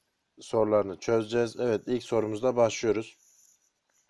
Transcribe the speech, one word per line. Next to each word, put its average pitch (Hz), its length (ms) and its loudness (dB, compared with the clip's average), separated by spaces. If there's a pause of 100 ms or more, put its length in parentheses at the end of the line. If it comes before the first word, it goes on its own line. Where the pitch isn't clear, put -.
(400)
sorularını 104 600 0
çözeceğiz. 113 600 0
Evet, 117 280 -2
ilk 120 160 -2
sorumuzla 110 520 -2
başlıyoruz. 110 600 0 (920)